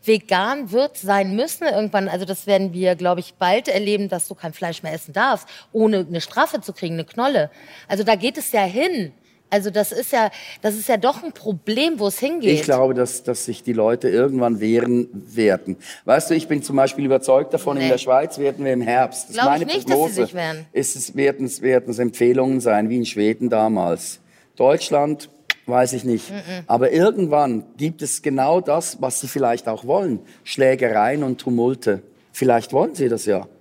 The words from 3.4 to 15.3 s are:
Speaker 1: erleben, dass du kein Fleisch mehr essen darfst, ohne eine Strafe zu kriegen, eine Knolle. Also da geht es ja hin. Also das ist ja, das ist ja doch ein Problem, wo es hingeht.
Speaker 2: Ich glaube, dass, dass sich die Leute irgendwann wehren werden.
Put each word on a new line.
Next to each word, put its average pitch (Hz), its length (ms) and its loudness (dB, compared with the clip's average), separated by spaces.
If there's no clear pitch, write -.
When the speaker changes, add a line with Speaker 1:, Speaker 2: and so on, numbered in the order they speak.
Speaker 1:
erleben, 202 420 -2
dass 180 180 -4
du 190 80 -12
kein 165 180 -12
Fleisch 170 300 -8
mehr 160 100 -8
essen 160 200 -14
darfst, 226 340 0
ohne 214 360 2
eine 170 140 -6
Strafe 285 400 -2
zu 190 120 -12
kriegen, 170 220 -6
eine 165 100 -6
Knolle. 233 460 0
Also 202 160 -2
da 214 120 4
geht 208 220 -2
es - 140 -8
ja 214 120 2
hin. 220 500 -2
Also 202 160 0
das 202 220 -2
ist - 200 -6
ja, 220 200 2
das 208 100 0
ist 220 160 -8
ja 233 80 4
doch 240 240 0
ein 330 100 -10
Problem, 220 680 -2
wo 202 80 0
es 196 100 -4
hingeht. 285 320 -2
Speaker 2:
Ich 151 40 -4
glaube, 131 320 4
dass, 123 260 -2
dass - 240 -4
sich 117 160 -8
die 123 120 -4
Leute 117 360 2
irgendwann 120 500 2
wehren 120 540 2
werden. 98 640 0